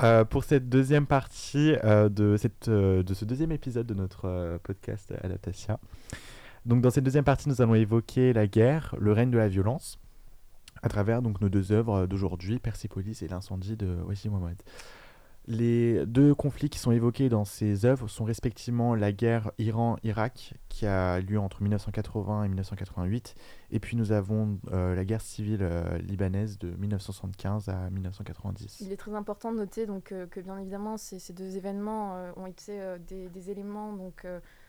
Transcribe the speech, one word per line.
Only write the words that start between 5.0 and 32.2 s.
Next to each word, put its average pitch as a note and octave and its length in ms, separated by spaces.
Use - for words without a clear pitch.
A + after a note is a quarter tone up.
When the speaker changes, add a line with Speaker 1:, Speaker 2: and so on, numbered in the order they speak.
Speaker 1:
Adaptatia. F#2 560
Donc, A#2+ 160
dans B2 100
cette C3+ 120
deuxième C3+ 220
partie, C#3+ 240
nous B2+ 120
allons A2+ 140
évoquer A2+ 580
la G#2+ 140
guerre, B2 500
le G#2 140
règne A#2+ 220
de A#2 60
la A2 100
violence, G2 500
à - 60
travers, G#2+ 320
donc, A2 200
nos G#2 80
deux G2 240
œuvres G#2 340
d'aujourd'hui, F#2+ 540
Persépolis G#2 600
et D#2+ 60
L'incendie F#2+ 480
de F#2 200
Wasim G2 240
Mohamed. F2+ 320
Les A#2 540
deux C3+ 300
conflits D3 340
qui - 100
sont A#2+ 140
évoqués A#2+ 380
dans G#2 160
ces G#2 400
œuvres B2+ 200
sont A2 180
respectivement A#2 680
la G#2 180
guerre A2+ 440
Iran-Irak, A2+ 960
qui - 160
a F#2 360
lieu G#2 200
entre G2 220
mille G2+ 100
neuf G2+ 80
cent G#2 100
quatre-vingts G#2 540
et G2+ 40
mille F#2+ 100
neuf F#2+ 80
cent G2 100
quatre-vingt-huit, G2 580
et A2 100
puis - 160
nous A2 160
avons, G#2 460
euh, F2+ 220
la F#2 120
guerre A2 160
civile, G#2+ 400
euh, E2+ 380
libanaise G2 580
de F2 140
mille G2 180
neuf G2 100
cent F#2+ 120
soixante-quinze G2 580
à F#2 180
mille F#2+ 140
neuf F#2 140
cent G#2 80
quatre-vingt-dix. G2+ 580
Speaker 2:
Il F#3+ 100
est G3+ 60
très G#3 160
important G#3 360
de A#3 60
noter G#3+ 300
donc, G3 260
euh, F#3 140
que, F#3 140
bien F#3+ 180
évidemment, G3+ 400
ces, F#3+ 200
ces F3 140
deux F#3 240
événements, G3+ 600
euh, F3+ 200